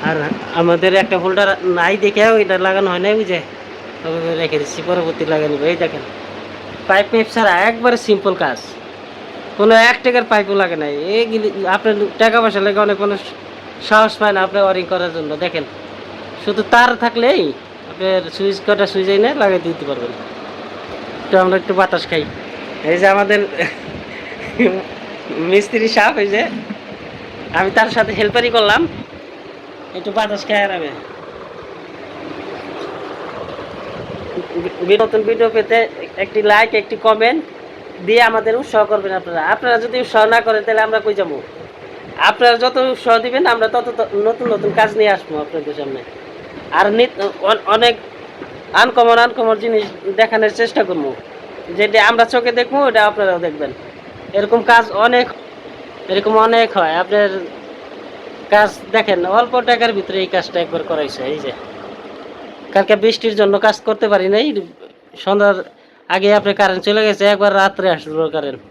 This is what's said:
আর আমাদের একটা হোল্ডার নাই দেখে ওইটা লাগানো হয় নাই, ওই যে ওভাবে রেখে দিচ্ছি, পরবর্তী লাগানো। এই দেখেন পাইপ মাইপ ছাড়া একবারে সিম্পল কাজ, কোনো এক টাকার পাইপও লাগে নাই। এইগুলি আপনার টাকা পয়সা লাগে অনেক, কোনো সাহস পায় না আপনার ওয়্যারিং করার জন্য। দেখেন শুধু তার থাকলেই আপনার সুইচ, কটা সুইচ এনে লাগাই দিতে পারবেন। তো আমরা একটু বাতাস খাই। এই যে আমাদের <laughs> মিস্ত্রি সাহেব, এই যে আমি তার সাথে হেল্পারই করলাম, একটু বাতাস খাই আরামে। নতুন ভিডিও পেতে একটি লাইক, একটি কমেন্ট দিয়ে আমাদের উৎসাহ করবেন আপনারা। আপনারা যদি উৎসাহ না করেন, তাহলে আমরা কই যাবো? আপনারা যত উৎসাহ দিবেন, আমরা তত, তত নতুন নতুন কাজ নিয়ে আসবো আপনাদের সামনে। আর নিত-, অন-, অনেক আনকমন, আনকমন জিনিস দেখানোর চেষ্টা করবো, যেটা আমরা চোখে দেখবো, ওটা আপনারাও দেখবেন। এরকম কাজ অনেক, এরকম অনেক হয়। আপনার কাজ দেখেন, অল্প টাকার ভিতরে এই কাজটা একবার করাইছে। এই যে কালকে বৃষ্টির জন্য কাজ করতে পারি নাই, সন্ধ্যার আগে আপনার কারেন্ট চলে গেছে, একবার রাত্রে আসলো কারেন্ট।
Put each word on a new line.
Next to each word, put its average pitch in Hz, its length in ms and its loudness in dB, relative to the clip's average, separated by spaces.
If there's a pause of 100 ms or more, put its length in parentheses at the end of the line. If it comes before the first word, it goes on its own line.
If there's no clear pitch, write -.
আর 160 100 0 (440)
আমাদের 170 300 4 (120)
একটা 190 200 0
হোল্ডার 190 260 2 (300)
নাই 175 140 4 (100)
দেখে 208 200 4 (140)
ওইটা 190 180 2 (120)
লাগানো 190 240 2
হয় 175 140 -2
নাই, 208 140 2
ওই 208 120 -2
যে 170 80 0 (680)
ওভাবে 165 260 -4 (100)
রেখে 156 200 -2
দিচ্ছি, 143 180 -8 (100)
পরবর্তী 165 340 0 (100)
লাগানো। 151 220 0 (160)
এই 175 120 -2
দেখেন 156 200 -4 (840)
পাইপ 196 240 4
মাইপ 220 220 2
ছাড়া 214 160 4 (180)
একবারে 233 280 2 (100)
সিম্পল 196 260 2 (100)
কাজ, 131 160 -2 (1000)
কোনো 214 160 6 (160)
এক 240 160 2
টাকার 240 260 2
পাইপও 202 300 2
লাগে 170 220 0
নাই। 147 100 -4 (220)
এইগুলি 220 320 0 (280)
আপনার 214 200 2 (260)
টাকা 226 220 4
পয়সা 202 220 0
লাগে 208 200 2
অনেক, 202 180 0
কোনো 202 120 0 (760)
সাহস 214 300 6
পায় 208 160 2
না 190 120 2
আপনার 196 160 0
ওয়্যারিং 185 300 2
করার 175 240 -2
জন্য। 151 140 -6 (120)
দেখেন 165 200 -4 (800)
শুধু 208 180 -2 (120)
তার 240 180 6 (120)
থাকলেই 233 380 2 (480)
আপনার 190 320 0 (140)
সুইচ, 196 220 -2 (100)
কটা 202 260 4
সুইচ 190 220 0
এনে 220 140 4 (120)
লাগাই 185 260 4
দিতে 151 220 -6
পারবেন। 120 240 -6 (1160)
তো 202 140 2
আমরা 185 180 2
একটু 196 180 -4
বাতাস 185 300 2
খাই। 156 140 -2 (680)
এই 175 100 2
যে 196 140 6
আমাদের 202 240 2 (1160)
<laughs> - 960 -4
মিস্ত্রি 208 440 2
সাহেব, 208 280 4
এই 202 100 0
যে 220 80 0 (1160)
আমি 190 200 2
তার 220 180 4
সাথে 214 240 0
হেল্পারই 233 360 2
করলাম, 220 260 4 (1160)
একটু 185 200 -8
বাতাস 208 300 -2
খাই 208 200 2
আরামে। 170 240 -4 (4000)
নতুন 220 260 0
ভিডিও 226 260 2
পেতে 226 220 2 (460)
একটি 208 160 -2 (120)
লাইক, 214 180 6 (120)
একটি 214 140 -6 (100)
কমেন্ট 226 360 4 (680)
দিয়ে 233 220 6
আমাদের 220 320 0
উৎসাহ 226 200 0 (100)
করবেন 196 280 0
আপনারা। 170 220 -4 (120)
আপনারা 240 300 2
যদি 240 200 -4
উৎসাহ 220 200 4 (100)
না 233 120 6
করেন, 220 200 2
তাহলে 220 220 2
আমরা 220 180 0
কই 208 160 0
যাবো? 156 160 -4 (920)
আপনারা 240 340 4
যত 254 140 2 (160)
উৎসাহ 233 220 4 (100)
দিবেন, 254 180 0 (100)
আমরা 220 220 2
তত, 240 120 0 (100)
তত 220 120 -2 (180)
নতুন 226 260 -2
নতুন 202 260 -2
কাজ 214 100 4 (100)
নিয়ে 208 160 4
আসবো - 180 -10 (120)
আপনাদের 147 340 -8
সামনে। 135 220 -8 (760)
আর 190 80 6 (120)
নিত-, 233 220 2 (300)
অন-, 214 160 0 (100)
অনেক 233 200 4 (840)
আনকমন, 233 440 6
আনকমন 226 380 0
জিনিস 220 220 0 (360)
দেখানোর 220 400 2
চেষ্টা 226 280 0
করবো, 151 200 -2 (680)
যেটা 208 200 2 (120)
আমরা 233 240 6
চোখে 240 260 2
দেখবো, 247 180 0 (100)
ওটা 220 220 4
আপনারাও 196 360 0
দেখবেন। 151 260 -4 (640)
এরকম 208 220 2 (120)
কাজ 233 140 8 (200)
অনেক, 247 220 4 (840)
এরকম 202 220 2 (140)
অনেক 226 200 4 (100)
হয়। 160 160 2 (100)
আপনার 202 260 2 (1200)
কাজ 208 160 6 (260)
দেখেন, 208 240 2 (200)
অল্প 240 140 0 (160)
টাকার 233 280 4
ভিতরে 185 260 -4
এই 185 120 -4
কাজটা 175 260 -2
একবার 160 280 -4
করাইছে। 147 320 -4 (120)
এই 151 120 -6
যে 127 60 -6 (1200)
কালকে 196 300 4
বৃষ্টির 220 320 0
জন্য 202 180 4 (120)
কাজ 214 120 4 (100)
করতে 220 260 0
পারি 190 220 2
নাই, 240 100 4 (800)
সন্ধ্যার 202 320 4 (580)
আগে 190 120 2 (120)
আপনার 202 200 0
কারেন্ট 185 280 2
চলে 214 200 2
গেছে, 208 160 0 (100)
একবার 202 180 4 (100)
রাত্রে 190 340 2
আসলো 156 280 -4 (120)
কারেন্ট। 143 360 -6